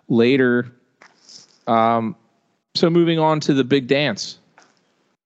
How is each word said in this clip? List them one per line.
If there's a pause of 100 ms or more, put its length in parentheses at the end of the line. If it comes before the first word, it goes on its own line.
Later. (960)
Um, (580)
so
moving
on
to
the
big
dance, (880)